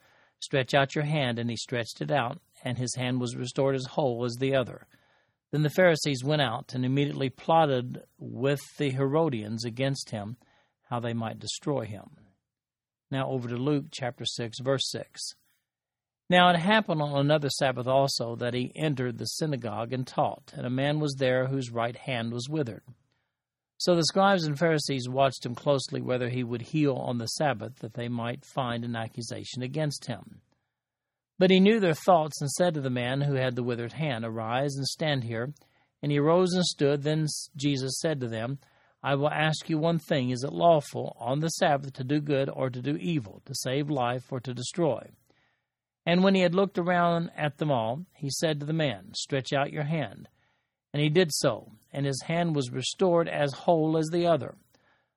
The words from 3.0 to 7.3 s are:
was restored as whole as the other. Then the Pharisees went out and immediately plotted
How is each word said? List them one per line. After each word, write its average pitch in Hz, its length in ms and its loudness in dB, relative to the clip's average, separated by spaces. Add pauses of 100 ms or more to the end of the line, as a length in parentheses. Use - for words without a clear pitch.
was 123 160 -6
restored 135 380 0
as 127 160 -4
whole 123 340 0
as 117 140 -4
the 135 140 0
other. 131 320 -2 (680)
Then 147 120 0
the 147 60 2
Pharisees 151 540 4
went 151 180 2
out 123 320 -2
and 127 100 -2
immediately 139 460 0
plotted 135 720 2 (140)